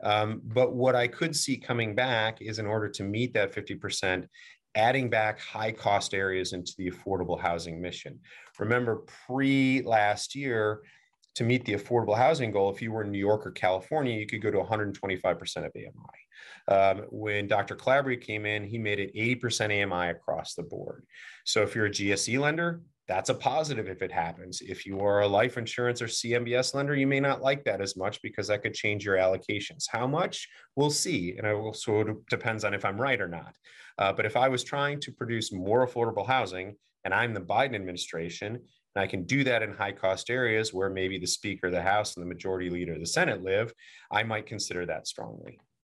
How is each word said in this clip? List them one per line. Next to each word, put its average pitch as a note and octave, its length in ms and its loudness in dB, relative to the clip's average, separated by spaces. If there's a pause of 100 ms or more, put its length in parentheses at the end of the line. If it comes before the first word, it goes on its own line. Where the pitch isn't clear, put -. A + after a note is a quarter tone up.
Um, G#2+ 400 2
but B2 320 4
what B2+ 200 4
I A#2+ 120 4
could D#3+ 280 -2
see C3+ 220 0
coming A#2 380 -2
back A2+ 440 2
is G#2+ 200 -6
in G#2+ 80 -2
order G#2+ 220 0
to G2+ 140 -6
meet A2 300 -2
that G2+ 180 2
fifty G2+ 220 -8
percent, F#2 540 -2 (480)
adding B2 340 4
back G#2+ 300 2
high A2 320 -4
cost G2+ 420 2
areas F#2+ 400 0
into F2+ 240 -8
the F#2 140 -4
affordable F2+ 500 -2
housing E2+ 400 -2
mission. E2+ 380 -10 (400)
Remember, A#2 420 2 (240)
pre C3+ 560 4
last G#2+ 540 2
year, A2+ 480 0 (500)
to - 100 -2
meet B2 220 2
the G#2 80 0
affordable G#2 420 2
housing B2+ 360 4
goal, G2 180 4
if G2 100 -6
you A2+ 120 -4
were A2 100 -2
in G2+ 100 -4
New G2+ 60 -2
York G#2 300 2
or F2+ 40 -10
California, A#2 640 0
you G#2+ 140 -4
could G#2+ 160 -6
go G#2+ 80 2
to G2 80 2
a F2 60 0
hundred G#2 280 -2
twenty-five F#2+ 460 -2
percent E2 260 -6
of D2 100 -8
A - 120 -14
M - 100 -18
I. - 720 -8
Um, G2 380 6
when G#2 380 -2
Doctor G2+ 280 0
Calabria C3 420 2
came G#2+ 280 -6
in, G#2 180 -2
he G#2 140 -6
made G#2 220 0
it G2 160 -4
eighty A2+ 180 2
percent A2 400 0
A G2+ 80 4
M G2 100 0
I F2 180 0
across D#2+ 440 -4
the - 80 -8
board. - 460 -10 (360)
So - 200 2
if - 100 -2
you're A2 120 2
a G2+ 60 2
G G2+ 200 0
S G2 180 0
E A#2+ 80 0
lender, E3+ 460 0 (240)
that's F#2 220 0
a C3 40 4
positive C3+ 540 0
if F#2 140 -8
it F#2 100 -4
happens. F2+ 500 -4
If - 240 -8
you G2 140 -4
are G2+ 220 4
a G#2 60 6
life A2 300 4
insurance A#2+ 440 -2
or A2+ 80 -4
C A#2 260 0
M A#2+ 80 2
B A#2+ 120 0
S B2+ 180 2
lender, C#3+ 200 0
you C3+ 140 2
may C#3 140 2
not C#3 200 2
like C#3 220 2
that G2 160 0
as G2 160 -4
much F#2+ 260 -4
because G#2 260 -6
that G#2 160 0
could G#2+ 100 -2
change G#2 320 -2
your G2 100 2
allocations. F#2+ 760 0
How A#2 180 -2
much? E3 420 -2 (260)
We'll C#3+ 140 4
see. A#2+ 480 -2
And G#2+ 100 -2
it G#2+ 60 4
will G#2+ 200 -2
sort A2 360 2
of G#2+ 80 -4 (100)
depends A2 380 -2
on G2+ 80 0
if G2+ 100 -4
I'm G2+ 160 -2
right B2+ 220 0
or F2+ 80 -4
not. E2+ 260 -12 (420)
Uh, G2 140 4
but - 140 0
if G#2+ 100 0
I C3 140 6
was B2+ 140 0
trying C#3+ 380 -2
to C3 120 -10
produce A2+ 400 -4
more G#2 340 2
affordable A2+ 400 -2
housing G2+ 480 0 (300)
and F#2+ 80 0
I'm A2+ 200 2
the G2+ 60 -4
Biden A2 360 2
administration, F2+ 800 -6
and - 480 -6
I F#2+ 40 -2
can F#2+ 160 -4
do C3+ 220 2
that A#2 180 2
in G#2 80 -4
high-cost G2 580 -2
areas A2 440 2
where F#2+ 160 0
maybe F#2+ 280 -2
the F2+ 100 -6
Speaker F#2 400 -2
of F2+ 60 0
the F2+ 80 2
House G#2 360 0
and F2 60 -10
the F2 40 -6
Majority F2+ 420 -4
Leader F2 240 -4
of D#2 60 -6
the E2 60 -8
Senate B2 360 0
live, G2 300 0 (400)
I G#2+ 120 2
might A2 240 -4
consider F2+ 400 -6
that D#2+ 200 -6
strongly. - 520 -12 (340)